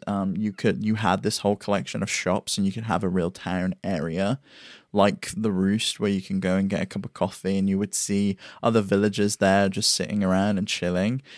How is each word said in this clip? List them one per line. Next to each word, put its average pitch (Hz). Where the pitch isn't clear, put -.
um, 98
you 107
could, -
you 107
had 101
this -
whole 101
collection 101
of 98
shops, -
and 98
you 95
could 110
have 95
a 92
real 90
town 92
area, 92
like 98
the 107
Roost, 98
where 101
you 95
can 95
go 92
and 98
get 95
a -
cup 98
of -
coffee, -
and 98
you 95
would 101
see 98
other 117
villagers 101
there 98
just 98
sitting -
around 95
and 90
chilling. 90